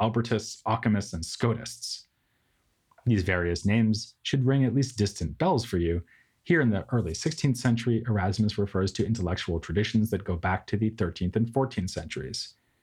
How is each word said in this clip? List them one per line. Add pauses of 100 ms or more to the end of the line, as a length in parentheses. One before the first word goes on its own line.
Albertists,
Occamists,
and
Scotists. (960)
These
various
names
should
ring
at
least
distant
bells
for
you. (420)
Here
in
the
early
sixteenth
century,
Erasmus
refers
to
intellectual
traditions
that
go
back
to
the
thirteenth
and
fourteenth
centuries. (280)